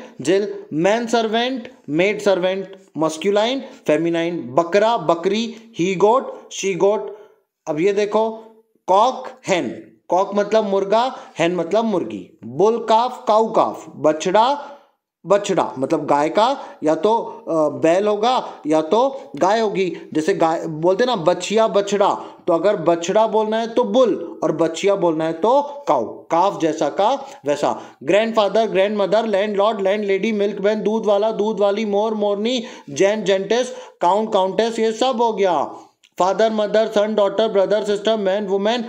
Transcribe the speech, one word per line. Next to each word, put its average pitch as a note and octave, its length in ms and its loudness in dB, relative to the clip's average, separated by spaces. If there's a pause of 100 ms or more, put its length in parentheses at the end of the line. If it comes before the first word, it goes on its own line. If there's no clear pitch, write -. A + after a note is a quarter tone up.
(200)
जिल। G3 340 0 (180)
मैन G3 340 0
सर्वेंट, A#3 640 -2 (160)
मेड F3+ 320 0
सर्वेंट, F#3 560 0 (200)
मस्कुलाइन, G3+ 640 0
फेमिनाइन। E3 920 -2
बकरा, G3+ 420 2
बकरी, F#3+ 600 0 (240)
he F3+ 240 2
goat, A#3 180 4 (360)
she F#3+ 240 -4
goat। G3+ 180 2 (680)
अब D3+ 120 -4
ये G3 120 2
देखो, G#3+ 380 -2 (560)
कॉक, A3 420 2 (200)
hen, D#3 220 0 (380)
कॉक F#3+ 260 2
मतलब G#3 300 0
मुर्गा, G3 520 0 (180)
hen E3 160 0
मतलब F3+ 340 -2
मुर्गी। A2 600 -6
बुल F3+ 340 2
काफ, A3+ 500 0
काऊ A3 240 2
काफ, B2+ 440 0
बछड़ा, G3 800 0 (520)
बछड़ा, F3+ 520 0
मतलब C3 280 -2
गाय D3 220 2
का A3+ 560 -2
या D3+ 100 2
तो, G#3 220 0 (320)
अ, E3 60 -4 (260)
बैल F3 280 2
होगा G#3+ 580 -2
या D#3 160 2
तो C4+ 540 0
गाय F#3+ 240 2
होगी। F#3+ 320 -2 (220)
जैसे D#3 200 0
गाय E3 320 0
बोलते E3+ 380 0
ना B3 120 0
बछिया F3+ 520 0
बछड़ा, G3+ 460 2 (320)
तो F3 60 2
अगर G3+ 240 2
बछड़ा F3 500 2
बोलना G#3+ 300 0
है A3+ 100 -2
तो A3+ 180 0
बुल G#3+ 580 0
और D#3+ 100 0
बछिया E3 420 0
बोलना E3 300 0
है D#3+ 80 -2
तो A3 300 2 (260)
काऊ, C3+ 160 2
काफ E3+ 560 -2
जैसा D#3 280 -2
का G3 240 0 (340)
वैसा। C#3 340 -2 (220)
ग्रैंडफादर, G#3+ 640 2
ग्रैंडमदर, G3+ 600 2
लैंडलॉर्ड, G#3 540 0
लैंडलेडी, G3 520 0
मिल्कमैन, G#3 500 0
दूध G#3 240 0
वाला, G#3 260 2
दूध G#3 280 -2
वाली, G3+ 240 0
मोर, G#3 300 0
मोरनी, G#3+ 480 -2 (280)
जैन, G3 340 0
जेंटेस, G3 500 0 (260)
काउंट, G#3 320 2
काउंटेस, G#3+ 460 0
ये A3 140 0
सब A#3+ 300 0
हो A3+ 100 2
गया। F3+ 320 0 (540)
फादर, G3 340 2
मदर, G#3+ 340 2
सन, G#3+ 280 0
डॉटर, G#3 340 2
ब्रदर, G3 360 2
सिस्टर, G#3 320 0
मैन, G3+ 300 0
वुमेन, G#3 420 -2